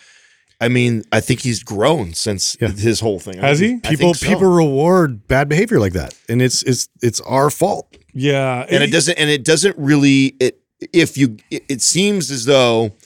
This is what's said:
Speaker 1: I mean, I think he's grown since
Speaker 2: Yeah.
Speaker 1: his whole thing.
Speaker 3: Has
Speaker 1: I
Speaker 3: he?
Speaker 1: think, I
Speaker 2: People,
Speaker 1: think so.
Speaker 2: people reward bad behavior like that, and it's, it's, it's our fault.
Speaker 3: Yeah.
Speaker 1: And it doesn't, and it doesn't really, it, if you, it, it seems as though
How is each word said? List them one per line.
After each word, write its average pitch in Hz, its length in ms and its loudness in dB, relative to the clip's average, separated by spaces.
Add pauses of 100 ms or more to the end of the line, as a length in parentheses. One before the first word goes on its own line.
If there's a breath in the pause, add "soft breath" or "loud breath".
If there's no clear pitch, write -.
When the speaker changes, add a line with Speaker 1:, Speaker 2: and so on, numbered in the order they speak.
(600 soft breath)
Speaker 1:
I 120 80 -2
mean, 120 420 0
I 110 80 2
think 120 220 -2
he's 113 240 -4
grown 107 500 -2
since - 460 -4
Speaker 2:
Yeah. 113 80 0
Speaker 1:
his 101 320 -2
whole 107 180 -2
thing. 92 200 -14
Speaker 3:
Has 143 220 0
Speaker 1:
I 196 40 2
Speaker 3:
he? 226 60 2
Speaker 1:
think, 240 160 -6
I - 40 -4
Speaker 2:
People, 160 240 2
Speaker 1:
think - 40 -4
so. - 100 -6
Speaker 2:
people 190 180 2
reward 160 800 2
bad 139 220 0
behavior 180 320 0
like 95 140 0
that, 71 220 -6 (120)
and 120 140 0
it's, 127 200 0
it's, - 260 -2 (140)
it's 117 200 -2
our 135 280 2
fault. - 460 -4 (160)
Speaker 3:
Yeah. 131 580 -2
Speaker 1:
And 156 140 2
it 143 80 -2
doesn't, 165 260 0
and 151 100 0
it 147 160 0
doesn't 160 320 2
really, 139 640 2
it, - 220 0 (320)
if 160 260 2
you, 117 200 0 (120)
it, - 180 -10
it 131 140 -4
seems 185 480 0
as 131 140 -8
though 120 480 2 (140 soft breath)